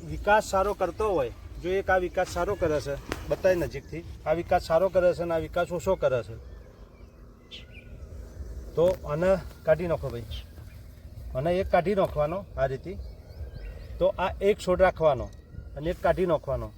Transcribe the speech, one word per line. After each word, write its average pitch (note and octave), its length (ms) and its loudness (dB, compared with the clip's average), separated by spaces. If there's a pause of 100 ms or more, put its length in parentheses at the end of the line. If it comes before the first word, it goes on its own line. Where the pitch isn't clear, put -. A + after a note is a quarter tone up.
(100)
વિકાસ G3+ 400 4
સારો G3 240 2
કરતો F#3+ 400 -2
હોય, B2+ 180 0 (300)
જો E3 60 -4
એક F#3+ 220 0
આ F#3 80 6
વિકાસ F3+ 300 0
સારો F3+ 280 -2
કરે D#3 240 2
છે, C#3 140 -6 (340)
બતાય F#3 280 4
નજીકથી, C#3+ 480 -6 (200)
આ D#3 100 2
વિકાસ E3+ 280 2
સારો E3 260 4
કરે F3+ 260 4
છે C#3+ 80 -4
અને E3+ 120 -2
આ D#3+ 120 0
વિકાસ F3 260 -2
ઓછો F3+ 240 0
કરે C3 260 2
છે, A2+ 120 -10 (2500)
તો D#3+ 100 4 (200)
આને D#3+ 260 0 (340)
કાઢી E3 280 4
નાખો C3+ 180 -2
ભાઈ, A#2 320 -8 (920)
આને D3 160 0 (100)
એક F#3+ 100 -2
કાઢી F3+ 300 4
નાખવાનો D3+ 380 2 (180)
આ C3+ 100 2
રીતે. C3+ 260 -6 (1040)
તો F3 80 4 (120)
આ F#3 120 0 (100)
એક G3 180 4
છોડ F3+ 220 2
રાખવાનો D3+ 460 4 (500)
અને D3+ 140 -2
એક F3+ 100 -2
કાઢી F3 320 2
નાખવાનો. A#2 460 -2